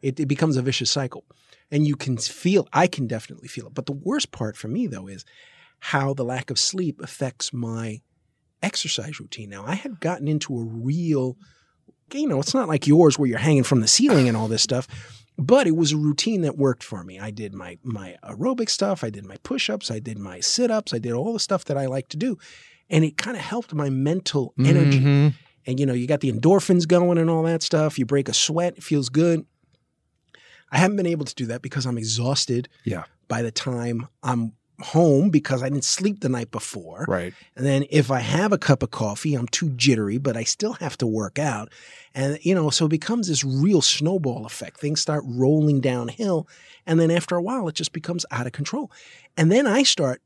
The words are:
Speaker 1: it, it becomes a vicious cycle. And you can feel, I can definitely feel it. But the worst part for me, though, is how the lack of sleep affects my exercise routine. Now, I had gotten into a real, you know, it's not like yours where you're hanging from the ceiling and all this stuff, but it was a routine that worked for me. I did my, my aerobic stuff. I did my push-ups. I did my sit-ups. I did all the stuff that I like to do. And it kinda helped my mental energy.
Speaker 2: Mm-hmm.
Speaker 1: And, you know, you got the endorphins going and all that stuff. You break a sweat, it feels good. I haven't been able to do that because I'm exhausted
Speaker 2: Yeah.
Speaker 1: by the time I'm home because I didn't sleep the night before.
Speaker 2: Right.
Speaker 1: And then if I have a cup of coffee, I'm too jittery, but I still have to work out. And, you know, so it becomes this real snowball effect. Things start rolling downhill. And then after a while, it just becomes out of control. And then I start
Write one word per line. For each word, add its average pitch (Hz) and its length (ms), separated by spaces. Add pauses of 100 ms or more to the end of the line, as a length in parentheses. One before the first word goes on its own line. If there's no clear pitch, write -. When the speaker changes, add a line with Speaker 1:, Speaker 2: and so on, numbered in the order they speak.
Speaker 1:
it, 135 160
it 151 100
becomes 147 280
a 131 60
vicious 127 280
cycle. - 360 (460)
And 151 140
you 147 120
can 131 180
feel, 180 560
I 170 160
can 139 180
definitely - 440
feel 101 180
it. - 60
But 139 140
the 147 40
worst 180 400
part 107 240
for 110 140
me, 208 180
though, 98 200
is 98 180 (540)
how 139 340
the 135 100
lack 123 260
of 123 80
sleep 180 440
affects - 500
my 113 480 (640)
exercise - 560
routine. 104 300
Now, 101 160
I 151 100
had 208 240
gotten 160 300
into 151 280
a 117 60
real, 127 720 (760)
you 294 160
know, 139 100
it's - 140
not 247 160
like 151 180
yours 151 320
where 143 80
you're 113 120
hanging 139 240
from 123 180
the 110 80
ceiling 202 400
and 113 80
all 110 100
this 110 140
stuff, 127 260 (500)
but 220 300
it 160 100
was 156 160
a 151 40
routine 151 440
that 151 160
worked 135 260
for 95 220
me. 92 140
I 104 120
did 104 220
my, 90 300
my 101 420
aerobic 226 440
stuff. 196 340
I 117 60
did 101 160
my 95 180
push-ups. - 460
I 113 100
did 208 200
my 98 220
sit-ups. 226 520
I 120 60
did 117 140
all 151 180
the 226 80
stuff - 260
that 139 120
I 139 80
like 131 240
to 151 80
do. 208 200 (520)
And 160 160
it 151 120
kinda 214 220
helped 220 340
my 147 160
mental 143 680
energy. 139 400
Speaker 2:
Mm-hmm. 143 280 (380)
Speaker 1:
And, 131 140
you 143 60
know, 131 80
you 123 140
got 147 120
the 135 120
endorphins 170 560
going 175 300
and 165 120
all 160 140
that 165 200
stuff. 156 340
You 131 80
break 139 220
a 131 60
sweat, 170 440
it - 60
feels 143 240
good. 160 380 (1300)
I 131 60
haven't 190 200
been 185 80
able 160 200
to - 100
do 131 120
that 117 140
because 131 240
I'm 120 120
exhausted 120 720 (140)
Speaker 2:
Yeah. 98 200 (240)
Speaker 1:
by 117 140
the 113 100
time 120 560 (160)
I'm 117 300 (280)
home 160 480
because 143 320
I 127 80
didn't 139 140
sleep 202 380
the - 80
night 120 220
before. 87 560
Speaker 2:
Right. 90 260 (220)
Speaker 1:
And 127 100
then 139 240
if 143 220
I 131 80
have 160 340
a 180 40
cup - 240
of 117 100
coffee, 110 440
I'm 120 120
too - 240
jittery, 117 460
but 135 200
I 113 60
still 214 300
have - 260
to 123 80
work 107 300
out. 120 320 (460)
And, 139 280
you 185 120
know, 156 140
so 160 160
it 151 40
becomes 196 380
this 156 160
real 143 380
snowball 147 640
effect. - 340
Things 147 220
start 151 260
rolling 139 540
downhill. 127 680 (380)
And 165 140
then 165 120
after 175 240
a 175 60
while, 214 260
it 156 80
just - 160
becomes 170 400
out 123 160
of 120 60
control. 220 360 (460)
And 160 160
then 269 160
I 277 160
start 135 420